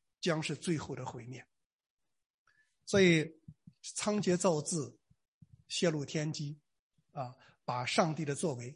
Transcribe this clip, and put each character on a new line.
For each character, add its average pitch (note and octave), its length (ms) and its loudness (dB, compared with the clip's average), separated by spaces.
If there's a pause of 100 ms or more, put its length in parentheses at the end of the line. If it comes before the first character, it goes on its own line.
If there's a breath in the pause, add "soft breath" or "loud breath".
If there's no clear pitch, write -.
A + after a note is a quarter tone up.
(220)
将 D#3+ 200 0
是 D3+ 140 -4
最 E3 220 -2
后 C3+ 180 -8
的 B2+ 100 -10
毁 A#2 200 -10
灭。 B2 200 -14 (1400)
所 G3+ 160 4
以 E3 280 6 (520)
仓 - 400 -2
颉 F3+ 160 2
造 E3+ 240 2
字， D3 360 -6 (680)
泄 - 220 2
露 D3+ 160 0
天 D#3 260 -2
机， D3 260 -8 (540)
啊， B2+ 240 -10 (300 soft breath)
把 B2 200 -2
上 D#3+ 300 2
帝 D#3+ 80 -4
的 C#3+ 100 -2
作 C#3 220 -2
为 A#2+ 200 -10